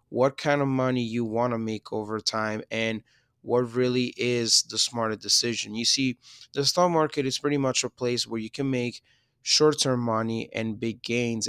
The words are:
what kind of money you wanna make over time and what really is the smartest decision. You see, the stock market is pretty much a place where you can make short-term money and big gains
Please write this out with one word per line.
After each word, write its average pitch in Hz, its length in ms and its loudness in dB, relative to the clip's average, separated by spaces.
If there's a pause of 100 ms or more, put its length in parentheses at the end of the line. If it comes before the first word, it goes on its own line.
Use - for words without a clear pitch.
(100)
what 127 260 2
kind 143 240 2
of 139 80 2
money 127 340 2
you 117 220 -2
wanna 117 340 0
make 110 340 -6
over 107 280 -4
time 110 500 -2
and 113 320 -2 (400)
what 117 320 0
really 123 420 2
is 120 480 2
the 110 140 -8
smartest 110 420 -2
decision. 107 540 -2
You 117 100 -2
see, 131 340 0 (340)
the 139 120 -2
stock 175 260 2
market 156 340 0
is 131 140 -2
pretty 147 180 0
much 131 260 2
a 123 80 -4
place 123 360 -2
where 113 140 -4
you 110 100 -8
can 139 200 -2
make 123 320 -2 (400)
short-term 143 580 4
money 113 520 -2
and 110 260 -4
big 113 240 -6
gains 117 460 -2